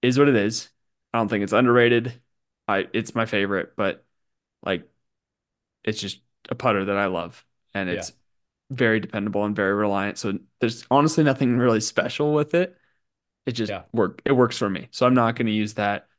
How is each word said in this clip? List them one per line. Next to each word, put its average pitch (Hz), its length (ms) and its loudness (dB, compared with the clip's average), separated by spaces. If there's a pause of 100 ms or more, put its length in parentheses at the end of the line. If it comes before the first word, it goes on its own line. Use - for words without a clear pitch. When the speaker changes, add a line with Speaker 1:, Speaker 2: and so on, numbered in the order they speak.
Speaker 1:
is 127 160 2
what 143 120 6
it 131 60 4
is. 107 340 -2 (440)
I 117 40 0
don't 113 100 0
think 101 160 -2
it's 98 100 -4
underrated. 120 680 4 (460)
I, 98 260 -2
it's 110 220 -4
my 113 100 0
favorite, 98 500 -4
but, - 300 -4 (580)
like, 95 240 -6 (960)
it's 110 160 -6
just 98 200 -10 (300)
a 117 60 -6
putter 107 300 0
that 98 120 -2
I 101 100 0
love, 85 380 -8 (280)
and 98 160 -6
Speaker 2:
Yeah. 87 60 -4
Speaker 1:
it's - 180 -10 (560)
very 117 300 0
dependable 101 460 -4
and 104 100 -4
very 101 180 0
reliant. 101 440 -2
So 101 200 -6 (220)
there's 117 320 -4
honestly 151 320 4
nothing 131 340 2
really 120 220 2
special - 540 -2
with 147 200 -2
it. 180 240 -2 (680)
It 123 80 -4
just 110 180 -4
Speaker 2:
Yeah. 92 120 -10 (100)
Speaker 1:
work-, 113 320 0
it - 80 4
works 123 240 4
for 104 120 0
me. 90 220 -6
So - 160 0
I'm 127 60 6
not 117 220 4
gonna 117 160 -2
use 107 240 -2
that. 101 320 -4 (100)